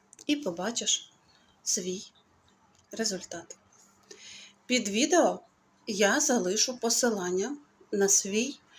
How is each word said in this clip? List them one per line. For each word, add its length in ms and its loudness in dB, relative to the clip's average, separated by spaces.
і 100 2
побачиш 760 -4
свій 480 -4
результат. 640 -6
Під 220 0
відео 520 4
я 340 2
залишу 580 0
посилання 760 0
на 160 2
свій 520 0